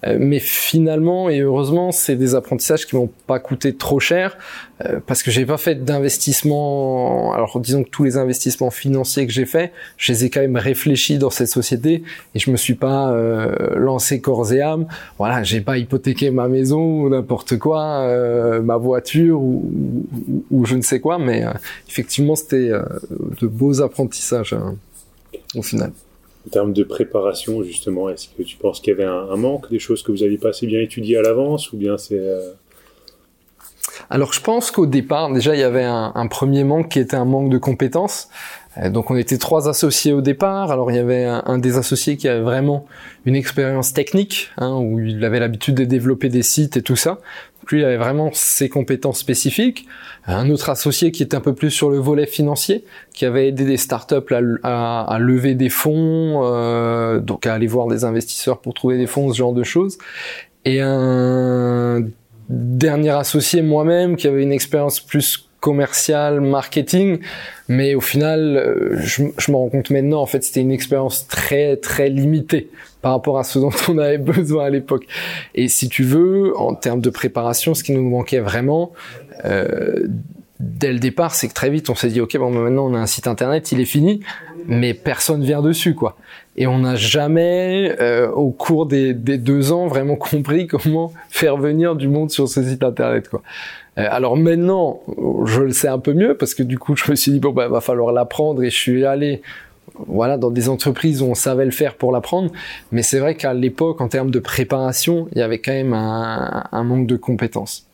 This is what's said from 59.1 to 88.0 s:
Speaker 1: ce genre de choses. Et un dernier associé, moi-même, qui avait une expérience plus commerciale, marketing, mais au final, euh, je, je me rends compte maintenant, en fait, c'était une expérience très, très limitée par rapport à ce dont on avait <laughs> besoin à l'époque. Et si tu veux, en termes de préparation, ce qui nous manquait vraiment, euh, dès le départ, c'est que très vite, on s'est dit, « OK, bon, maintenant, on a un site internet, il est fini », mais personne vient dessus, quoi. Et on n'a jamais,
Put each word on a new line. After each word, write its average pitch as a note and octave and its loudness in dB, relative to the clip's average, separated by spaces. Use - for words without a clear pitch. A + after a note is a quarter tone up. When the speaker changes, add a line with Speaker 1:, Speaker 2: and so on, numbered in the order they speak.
Speaker 1:
ce A2 -2
genre B2 2
de B2 0
choses. F#3+ 0
Et C3 2
un B2+ 2
dernier B2+ 2
associé, D3 2
moi-même, E3 4
qui - -2
avait C#3 4
une C#3 2
expérience C#3+ 0
plus - -2
commerciale, D3 0
marketing, D3+ 2
mais C3+ 2
au C3 2
final, D3+ 2
euh, - 2
je, E2 -2
je - 0
me C#3 4
rends B2+ 2
compte C3+ 0
maintenant, C#3+ 2
en C3+ 0
fait, C3+ -2
c'était - -2
une C3 2
expérience C3+ -2
très, C#3+ 0
très C#3 0
limitée C#3+ 0
par C3 0
rapport C3+ 0
à B2+ 0
ce - -2
dont C3 2
on E3+ 2
avait D3 2
<laughs> C#3+ 0
besoin D3+ 0
à C#3 0
l'époque. C3+ -2
Et B2+ 2
si B2+ 0
tu C#3 0
veux, F3+ 4
en - 0
termes A#2+ -2
de A#2+ 2
préparation, A#2+ -2
ce D#3 -2
qui C#3+ -2
nous C3 2
manquait B2 0
vraiment, C3+ 0
euh, - 0
dès B2+ -2
le B2 0
départ, C3 0
c'est - -2
que - -10
très C3+ 0
vite, D3+ -2
on A#2+ 0
s'est B2 0
dit, « A#2 0
OK, A2+ -4
bon, C3 0
maintenant, B2 2
on B2+ 0
a A#2 0
un A2 -2
site - -4
internet, C3 0
il C3 2
est B2+ 2
fini », F3+ 2
mais A#2+ 2
personne D3 -2
vient C#3+ 2
dessus, D#3+ 2
quoi. - -2
Et C3 0
on B2+ 2
n'a B2+ 2
jamais, E3 2